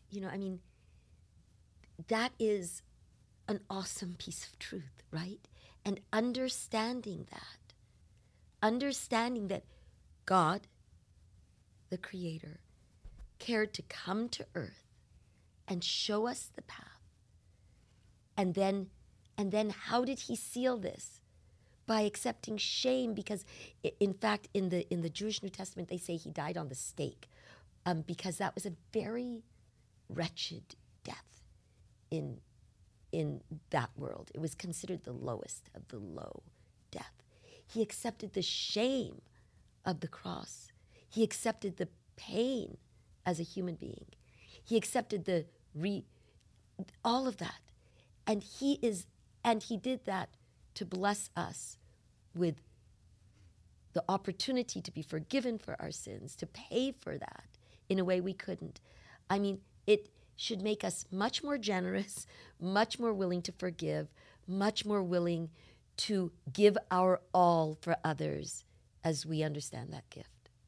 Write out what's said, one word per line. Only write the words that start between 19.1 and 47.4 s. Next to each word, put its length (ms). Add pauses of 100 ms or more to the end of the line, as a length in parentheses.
and 140
then 180
how 340
did 180
he 140
seal 420
this? 440 (720)
By 120
accepting 520
shame, 580
because 300 (400)
i-, 160
in 140
fact, 400
in 160
the, 120 (120)
in 80
the 80
Jewish 340
New 60
Testament, 400
they 80
say 180
he 140
died 260
on 140
the 60 (140)
stake, 380 (580)
um, 220
because 300
that 180
was 100
a 60 (220)
very 500 (640)
wretched 560 (400)
death 380 (680)
in, 280 (760)
in 300 (300)
that 260
world. 360
It 60
was 160
considered 480
the 80
lowest 640
of 140
the 100
low 440 (480)
death. 200 (560)
He 140
accepted 540
the 60
shame 800 (640)
of 160
the 80
cross. 640 (380)
He 140
accepted 520
the 140 (260)
pain 640 (480)
as 120
a 60
human 320
being. 300 (580)
He 140
accepted 480
the 180 (320)
re-, 300 (960)
all 240
of 100
that. 220 (680)